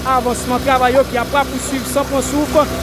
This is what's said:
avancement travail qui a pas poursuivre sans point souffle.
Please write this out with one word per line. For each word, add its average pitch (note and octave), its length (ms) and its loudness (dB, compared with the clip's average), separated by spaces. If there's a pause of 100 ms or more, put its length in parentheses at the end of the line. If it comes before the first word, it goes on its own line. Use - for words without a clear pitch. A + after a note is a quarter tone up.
avancement B3 540 0
travail B3+ 380 2 (120)
qui B3 80 -2
a A#3+ 60 -2
pas C4+ 220 0
poursuivre C4 420 -4
sans C#4 160 -2
point C4+ 180 -2
souffle. C#4 460 0 (160)